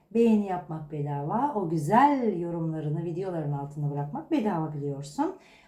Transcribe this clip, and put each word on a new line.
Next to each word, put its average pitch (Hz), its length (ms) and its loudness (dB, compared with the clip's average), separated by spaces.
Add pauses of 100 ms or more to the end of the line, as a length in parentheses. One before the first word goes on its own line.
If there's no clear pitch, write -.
(140)
beğeni 220 320 6
yapmak 180 460 -6
bedava, 147 640 -2
o 185 140 0
güzel 208 720 4
yorumlarını 160 640 -2
videoların 170 480 -4
altına 143 380 -4
bırakmak 147 400 -6
bedava 180 440 0
biliyorsun. 143 640 -4 (320)